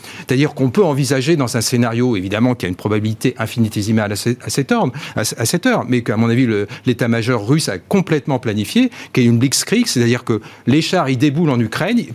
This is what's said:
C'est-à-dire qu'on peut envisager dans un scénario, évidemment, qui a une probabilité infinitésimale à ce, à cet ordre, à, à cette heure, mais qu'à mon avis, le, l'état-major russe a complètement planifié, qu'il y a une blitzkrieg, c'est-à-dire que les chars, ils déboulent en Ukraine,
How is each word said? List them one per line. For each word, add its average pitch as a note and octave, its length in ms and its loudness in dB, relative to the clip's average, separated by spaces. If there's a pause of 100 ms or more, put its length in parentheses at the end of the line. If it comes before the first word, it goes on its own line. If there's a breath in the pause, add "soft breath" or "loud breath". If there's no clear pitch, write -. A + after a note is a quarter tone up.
(200 loud breath)
C'est-à-dire C3+ 340 0
qu'on C3+ 160 0
peut G3 160 4
envisager C#3 500 0
dans B2+ 220 0
un - 20 0
scénario, A#2+ 560 0
évidemment, G#2 400 0
qui - 100 -6
a - 40 -2
une F2+ 60 -4
probabilité G#2+ 600 -2
infinitésimale G#2+ 760 -2
à - 20 -6
ce, A2 140 -4 (120)
à - 80 -10
cet C#3 220 -2
ordre, G#3 220 0 (240 loud breath)
à, A2 60 0
à - 220 -4
cette F3 200 -2
heure, A3 240 2
mais B2 140 0
qu'à A#2 120 -2
mon A2+ 140 2
avis, A#2+ 160 2
le, G#2 220 0 (180 loud breath)
l'état-major A#2 600 0
russe D3+ 220 2
a G2 120 -4
complètement D#3 600 0
planifié, A2+ 500 0 (220 loud breath)
qu'il C3+ 120 2
y A#2+ 40 6
a - 20 6
une A#2 100 4
blitzkrieg, F#3+ 480 0
c'est-à-dire A#2+ 360 0
que A2 160 0 (280 loud breath)
les C#3 140 4
chars, D#3 280 0
ils C3+ 80 0
déboulent D3+ 320 2
en B2 100 2
Ukraine, F3 420 0 (140)